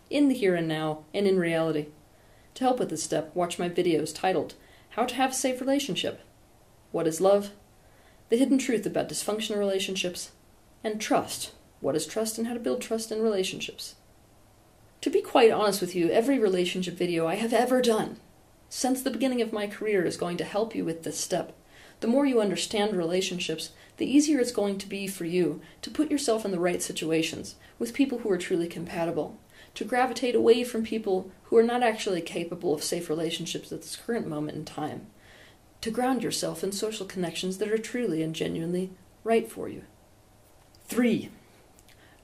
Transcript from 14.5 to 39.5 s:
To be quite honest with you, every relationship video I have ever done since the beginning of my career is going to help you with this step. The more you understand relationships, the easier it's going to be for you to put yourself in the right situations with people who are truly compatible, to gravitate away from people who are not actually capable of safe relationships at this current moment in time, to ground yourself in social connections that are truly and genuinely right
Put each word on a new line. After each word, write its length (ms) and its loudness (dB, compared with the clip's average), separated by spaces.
To 80 0
be 140 2
quite 280 6
honest 300 2
with 140 -4
you, 160 2
every 280 4
relationship 560 0
video 320 0
I 100 0
have 180 -2
ever 260 4
done 400 2
since 320 0
the 100 -2
beginning 300 0
of 140 -2
my 120 -2
career 380 0
is 140 -2
going 180 -2
to 80 -2
help 300 -2
you 100 -2
with 180 -4
this 160 -6
step. 360 -4
The 60 -4
more 200 4
you 160 4
understand 520 0
relationships, 760 -2
the 100 -2
easier 320 6
it's 140 0
going 240 0
to 120 -10
be 180 -6
for 180 -6
you 380 2
to 100 -12
put 200 0
yourself 340 0
in 60 -2
the 100 0
right 220 0
situations 720 -2
with 160 -4
people 240 2
who 120 -2
are 80 2
truly 300 0
compatible, 720 -4
to 100 -6
gravitate 500 0
away 280 6
from 220 -2
people 460 -2
who 120 4
are 60 10
not 200 2
actually 380 0
capable 540 -4
of 100 -6
safe 240 -4
relationships 640 -4
at 80 -8
this 160 -14
current 320 -4
moment 300 -4
in 80 -8
time, 400 -8
to 100 -4
ground 320 0
yourself 400 -4
in 80 -2
social 340 -4
connections 540 -4
that 100 -2
are 80 2
truly 460 -2
and 140 -4
genuinely 540 -2
right 260 2